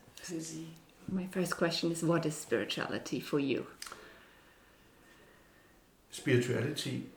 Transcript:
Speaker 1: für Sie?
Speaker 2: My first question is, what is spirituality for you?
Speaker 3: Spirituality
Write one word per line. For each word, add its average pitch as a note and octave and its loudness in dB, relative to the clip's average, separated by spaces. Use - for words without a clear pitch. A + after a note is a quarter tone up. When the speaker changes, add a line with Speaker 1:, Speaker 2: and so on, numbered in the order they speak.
Speaker 1:
für F3 -6
Sie? D#3+ -8
Speaker 2:
My F#3 -2
first F3+ 0
question E3+ 2
is, E3 -2
what E3 6
is D3 0
spirituality - -2
for - 0
you? C3+ 2
Speaker 3:
Spirituality B2+ 2